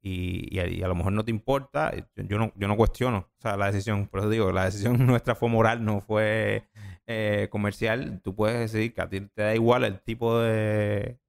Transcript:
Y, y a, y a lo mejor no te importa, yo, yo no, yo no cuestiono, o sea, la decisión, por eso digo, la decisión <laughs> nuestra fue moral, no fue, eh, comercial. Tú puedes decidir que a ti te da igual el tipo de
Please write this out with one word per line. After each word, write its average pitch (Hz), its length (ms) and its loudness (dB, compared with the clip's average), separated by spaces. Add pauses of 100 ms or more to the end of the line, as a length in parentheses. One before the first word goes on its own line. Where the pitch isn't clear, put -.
Y, 92 540 -4
y 92 40 -2
a, 87 80 -2
y 87 160 -4
a 92 40 -2
lo 90 60 0
mejor 87 200 0
no 107 120 0
te 117 60 -4
importa, 139 640 -2
yo, - 80 -10 (120)
yo 101 220 -4
no, 110 180 0
yo 98 120 -4
no 104 100 2
cuestiono, 113 500 2 (120)
o - 20 -20
sea, 104 160 -2
la 101 140 2
decisión, 101 340 0
por 98 140 -6
eso 104 100 0
digo, 107 220 2
la 92 140 2
decisión 104 380 2
<laughs> 123 40 6
nuestra 120 260 4
fue 117 160 0
moral, 113 340 2
no 107 160 0
fue, 107 720 0 (380)
eh, 104 420 0
comercial. 110 760 -2
Tú 95 120 -6
puedes 107 240 2
decidir 110 340 -2
que - 80 -6
a 85 80 -4
ti 95 120 -6
te 101 200 -8
da 107 140 2
igual 120 280 6
el 101 180 -2
tipo 117 380 0
de 107 880 0